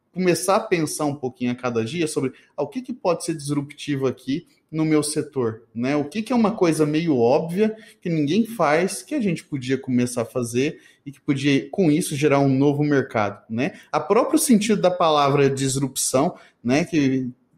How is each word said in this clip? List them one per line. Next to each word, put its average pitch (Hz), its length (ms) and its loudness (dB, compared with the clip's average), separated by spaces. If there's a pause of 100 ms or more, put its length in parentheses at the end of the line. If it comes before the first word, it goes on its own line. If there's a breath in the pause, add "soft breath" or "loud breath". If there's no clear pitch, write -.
(120)
começar 180 420 2
a 214 60 2
pensar 160 460 -2
um 139 100 -2
pouquinho 123 340 -4
a 123 60 -4
cada 117 280 -2
dia 151 220 -2
sobre, 135 260 -4 (240 soft breath)
"Ah, - 60 -2
o - 60 -4
que 262 120 -10
que - 120 -10
pode 170 320 -2
ser 165 100 -4
disruptivo 143 720 -4
aqui 131 400 -4 (240 soft breath)
no 160 140 -2
meu 151 180 4
setor?", 135 600 -4 (100)
né? 127 220 -2
O 143 80 0
que 208 180 -6
que 220 100 -6
é 247 40 2
uma 214 160 2
coisa 156 340 2
meio 151 300 0
óbvia, 170 580 2 (260 loud breath)
que - 80 -8
ninguém 165 380 0
faz, 170 560 0
que - 140 -8
a 285 40 -2
gente 175 220 -2
podia 131 340 -4
começar 123 460 -2
a - 20 -6
fazer 123 560 -4 (240 loud breath)
e 143 60 -14
que - 100 -20
podia, 139 480 0
com 180 220 2
isso, 156 240 0
gerar 139 240 2
um 139 100 4
novo 139 360 2
mercado, 123 640 0
né? 120 220 -2 (180 loud breath)
A 147 80 -2
próprio 254 400 2
sentido 208 420 2
da 180 100 2
palavra 143 600 4
disrupção, 135 840 -2 (260 loud breath)
né, 135 220 2
que, 135 440 0 (300)